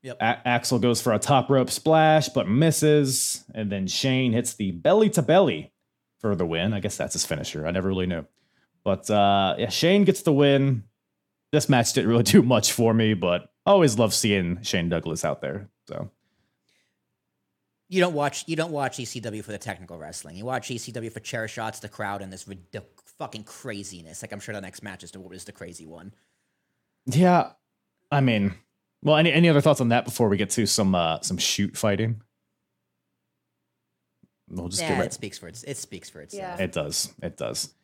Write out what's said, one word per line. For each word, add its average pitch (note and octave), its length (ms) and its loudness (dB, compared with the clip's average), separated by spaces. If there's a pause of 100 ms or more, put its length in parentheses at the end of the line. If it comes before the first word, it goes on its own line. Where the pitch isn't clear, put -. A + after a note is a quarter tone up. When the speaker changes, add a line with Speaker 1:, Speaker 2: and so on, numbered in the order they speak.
Speaker 1:
Yep. B2+ 180 -14
Speaker 2:
A-, A#2+ 280 -2
Axel A#2+ 320 0
goes A#2 200 2
for A#2+ 120 0
a G#2 80 2
top C3+ 300 2
rope B2+ 200 4
splash, D#3 580 4
but - 200 -2
misses. D3 960 2 (100)
And G#2+ 160 -4
then G2 180 -4
Shane C3 440 0
hits A#2+ 220 -2
the F#2+ 180 -4
belly F#3 380 4
to D#3+ 120 0
belly C3 500 2 (480)
for G#2 160 0
the E2+ 100 0
win. E2+ 260 -2
I G2+ 80 -4
guess - 160 -6
that's - 180 -6
his F2 120 -4
finisher. D2+ 400 -6
I E2+ 60 -2
never F#2 160 -2
really F#2 180 -2
knew. E2 180 -4 (600)
But, G2 260 -2
uh, G2+ 480 4
yeah, A2+ 120 -2
Shane F#3+ 340 4
gets F#3 180 2
the D#3+ 100 2
win. C#3 520 4 (680)
This D3+ 160 0
match B2 240 4
didn't G#2+ 180 0
really A#2 120 4
<laughs> - 20 2
do - 180 8
much A#2+ 300 4
for A2+ 220 2
me, A2 200 4
but F2 380 -2 (140)
I G3 60 4
always D3 260 6
love A2 160 2
seeing F#2+ 480 0
Shane F2 260 -2
Douglas E2 360 -4
out D2+ 180 -4
there. G2+ 260 -8 (180)
So - 240 -12 (1800)
Speaker 1:
You F3+ 120 0
don't F3 140 2
watch, C#3+ 340 -2
you D#3+ 80 -4
don't D#3+ 160 -4
watch C#3 260 -4
E B2 60 -8
C A#2 160 -12
W G#2+ 220 -10
for G#2+ 100 -14
the G2+ 60 -10
technical F2 380 -12
wrestling. D#2+ 400 -16
You G2+ 80 -16
watch B2+ 280 -8
E A#2 60 -8
C A#2 120 -12
W A2+ 200 -10
for A2 100 -16
chair A2 260 -8
shots, A2 320 -10
the G2+ 100 -16
crowd, G2+ 320 -10
and F#2+ 120 -16
this F#2 140 -18
ridic-, G2 360 -16 (360)
fucking A2+ 260 -14
craziness. F#2+ 800 -16
Like, A2+ 100 -14
I'm G2+ 80 -14
sure - 140 -14
the G2+ 80 -10
next F#2 200 -18
match F#2+ 220 -16
is F2 80 -20
the, F#2+ 160 -20
is F2+ 160 -18
the G2+ 80 -18
crazy E2+ 340 -18
one. E2+ 260 -20 (960)
Speaker 2:
Yeah, E3+ 440 4 (600)
I C3+ 120 2
mean, G2+ 320 2 (480)
well, D3+ 140 4
any, D#3+ 140 4
any E3 200 6
other C#3+ 100 6
thoughts D3 220 4
on A#2+ 80 2
that A#2 160 2
before A#2 240 0
we G2 80 2
get G2+ 120 -2
to A2+ 160 0
some, F#2+ 280 2
uh, E2 260 0
some F#2 160 -6
shoot - 400 -2
fighting? G#2+ 460 -2 (2250)
We'll F2 200 -10
just F#2+ 140 -6
Speaker 1:
Yeah, D#3+ 80 -4
Speaker 2:
get C3+ 80 0
right - 80 0
Speaker 1:
it - 60 -8
speaks - 260 -12
for F2 100 -18
its-, A#2 160 -18
it C#3+ 120 -10
speaks - 340 -16
for D#2+ 100 -20
itself. F#3 380 -12
Speaker 3:
Yeah. F#2+ 60 -4
Speaker 2:
It E2 80 -8
does. D2+ 400 -6 (100)
It E2+ 140 -10
does. - 360 -8 (120)